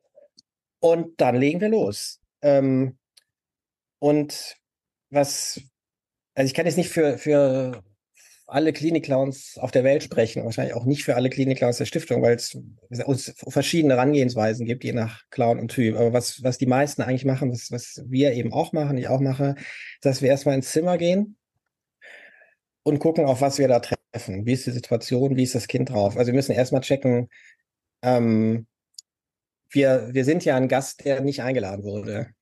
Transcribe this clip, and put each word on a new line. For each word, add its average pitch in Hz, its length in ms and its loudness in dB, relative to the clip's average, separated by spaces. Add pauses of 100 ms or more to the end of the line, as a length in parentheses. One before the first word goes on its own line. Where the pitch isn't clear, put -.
(800)
Und 165 400 2
dann 127 160 2
legen 147 240 2
wir 214 80 0
los. 160 520 -2 (220)
Ähm, 135 560 2 (1000)
und 147 580 -2 (540)
was, 139 500 -2 (760)
also 135 120 0
ich 131 80 -4
kann 165 120 0
jetzt 165 100 0
nicht 170 140 0
für, 147 280 2
für 131 640 2 (640)
alle 156 260 0
Klinik-Clowns 139 880 -2
auf - 120 -6
der 127 140 4
Welt 139 180 4
sprechen, 113 420 -2
wahrscheinlich 123 300 -4
auch 113 100 -6
nicht 143 200 0
für 131 120 0
alle 127 140 2
Klinik-Clowns 131 480 0
der 117 80 -4
Stiftung, - 360 -2
weil 120 120 4
es - 200 -6 (500)
uns 131 320 -4
verschiedene 143 580 2
Herangehensweisen 123 720 2
gibt, 120 180 -4
je 127 80 -4
nach 110 380 -4
Clown 117 280 2
und 117 100 -6
Typ. 110 280 0
Aber 117 160 2
was, 120 300 -2
was 123 160 -2
die 135 80 -2
meisten 135 360 2
eigentlich 131 220 -2
machen, 135 260 0
was, 120 200 -8
was - 360 -12
wir 131 280 2
eben 117 180 -4
auch 165 200 -2
machen, 143 260 -2
ich 131 100 -4
auch 131 120 2
mache, 139 340 0 (480)
dass 131 180 2
wir 135 80 2
erstmal 139 260 2
ins 135 160 -2
Zimmer 175 280 0
gehen 190 400 0 (1500)
und 147 140 2
gucken, 165 260 2
auf 131 160 2
was 139 180 0
wir 139 80 4
da 123 140 4
treffen. - 640 -10
Wie 120 60 2
ist 135 140 -2
die 127 40 -4
Situation? 123 640 -2
Wie 131 60 2
ist 127 120 -2
das 120 120 -4
Kind 127 240 -2
drauf? 104 260 0
Also 120 120 2
wir 123 60 2
müssen 135 180 0
erstmal 127 300 0
checken, 123 460 0 (760)
ähm, 113 640 2 (1040)
wir, 131 420 4
wir 131 120 0
sind 165 200 2
ja 143 120 2
ein 127 120 2
Gast, 135 360 -2
der 135 180 0
nicht 139 200 -2
eingeladen 104 400 -4
wurde. 104 460 -8 (140)